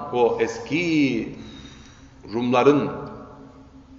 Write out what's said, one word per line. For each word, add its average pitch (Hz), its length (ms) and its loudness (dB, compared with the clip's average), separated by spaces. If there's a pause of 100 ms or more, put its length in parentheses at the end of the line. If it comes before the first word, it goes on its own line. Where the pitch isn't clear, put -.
(140)
o 120 260 2
eski 139 960 0 (1000)
Rumların, 123 580 4 (1080)